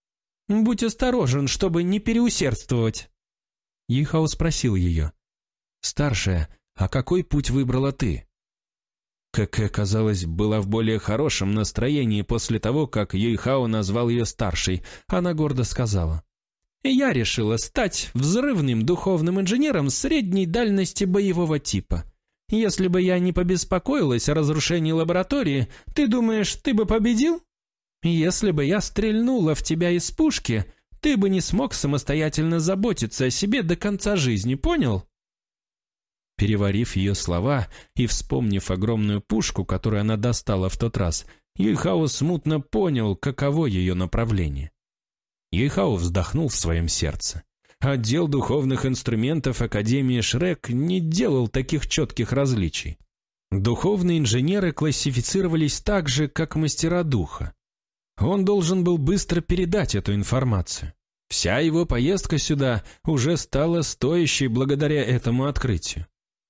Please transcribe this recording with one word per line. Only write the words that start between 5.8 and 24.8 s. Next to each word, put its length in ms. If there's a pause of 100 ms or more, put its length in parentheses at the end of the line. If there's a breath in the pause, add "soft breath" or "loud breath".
а 140
какой 340
путь 260
выбрала 440
ты?» 340 (1040)
Кэкэ, 380
казалось, 560
была 340
в 80
более 320
хорошем 540
настроении 680
после 380
того, 260
как 280
Юйхао 540
назвал 420
её 160
старшей. 580 (240 loud breath)
Она 260
гордо 300
сказала: 600 (600)
«Я 300
решила 440
стать 560
взрывным 720
духовным 540
инженером 500
средней 560
дальности 600
боевого 520
типа. 460 (460)
Если 380
бы 140
я 160
не 140
побеспокоилась 1000
о 60
разрушении 560